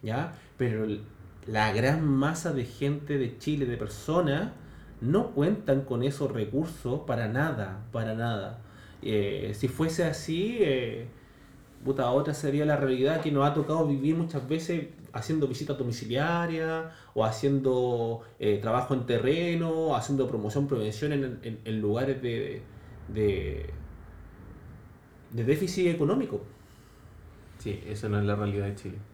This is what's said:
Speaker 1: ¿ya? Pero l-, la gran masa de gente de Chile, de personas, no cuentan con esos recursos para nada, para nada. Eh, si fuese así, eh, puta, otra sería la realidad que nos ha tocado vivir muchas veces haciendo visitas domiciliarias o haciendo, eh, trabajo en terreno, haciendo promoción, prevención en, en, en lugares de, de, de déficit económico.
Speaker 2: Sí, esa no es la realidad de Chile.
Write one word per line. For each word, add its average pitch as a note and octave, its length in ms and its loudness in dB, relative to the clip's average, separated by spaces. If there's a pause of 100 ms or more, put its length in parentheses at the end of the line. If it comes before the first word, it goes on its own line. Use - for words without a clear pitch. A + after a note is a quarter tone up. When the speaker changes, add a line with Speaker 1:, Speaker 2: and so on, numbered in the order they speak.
Speaker 1:
¿ya? B2+ 300 -2 (220)
Pero A2 280 2
l-, G#2 160 -2 (480)
la G#2+ 240 4
gran C#3+ 340 4
masa D3 460 2
de B2+ 120 0
gente C#3+ 540 -2
de A#2+ 200 -2
Chile, C#3+ 280 0
de A#2+ 100 -2
personas, D3+ 760 0 (480)
no E3 320 2
cuentan C#3+ 480 2
con A#2+ 240 -2
esos C#3 260 0
recursos B2 800 -2
para A#2 180 0
nada, A2 640 -2
para A2 240 -2
nada. A2+ 480 -4 (400)
Eh, G2+ 540 0
si - 100 0
fuese E3 380 0
así, F3 560 -2
eh, B2 480 2 (760)
puta, C3 280 2
otra C#3+ 220 2
sería D3 300 0
la D3+ 120 4
realidad C3+ 440 4
que D#3 120 0
nos C#3+ 180 6
ha - 20 -4
tocado D#3 360 2
vivir C#3+ 260 2
muchas D3+ 340 -2
veces D#3+ 380 -2 (260)
haciendo D3 340 0
visitas C3 320 -4
domiciliarias D#3+ 1080 -2 (260)
o A2 120 2
haciendo, B2 1000 2 (180)
eh, G#2 200 4
trabajo B2 340 0
en A#2+ 120 -2
terreno, D#3+ 880 2
haciendo C3 320 2
promoción, A#2 400 0
prevención C3 460 0
en, C3 300 -2
en, A2+ 220 -8
en A2 160 -2
lugares B2+ 400 0
de, A2+ 420 -4 (440)
de, F#2 640 0 (1600)
de A2+ 140 -2
déficit F3 420 2
económico. F3 540 2 (1160)
Speaker 2:
Sí, G2+ 280 -6
esa G#2+ 220 -4
no G#2 100 4
es G#2 60 4
la G2+ 100 2
realidad G2+ 320 0
de G2+ 80 -4
Chile. F#2 220 -10 (180)